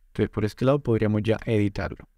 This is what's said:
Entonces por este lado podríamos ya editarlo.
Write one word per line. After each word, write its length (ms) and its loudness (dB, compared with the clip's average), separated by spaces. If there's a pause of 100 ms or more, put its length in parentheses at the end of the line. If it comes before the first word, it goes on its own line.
Entonces 220 -2
por 140 -4
este 220 -4
lado 140 4
podríamos 440 0
ya 220 0
editarlo. 720 -2